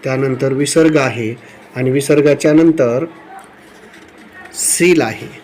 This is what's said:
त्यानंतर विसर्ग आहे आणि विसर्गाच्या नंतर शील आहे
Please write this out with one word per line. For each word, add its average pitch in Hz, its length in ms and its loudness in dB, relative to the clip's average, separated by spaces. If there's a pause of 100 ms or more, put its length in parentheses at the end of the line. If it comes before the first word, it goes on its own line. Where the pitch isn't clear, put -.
त्यानंतर 135 500 -2
विसर्ग 156 440 2
आहे 120 360 -2 (420)
आणि 127 160 -2
विसर्गाच्या 143 600 2
नंतर 156 520 2 (1500)
शील 170 480 0
आहे 113 260 -6 (160)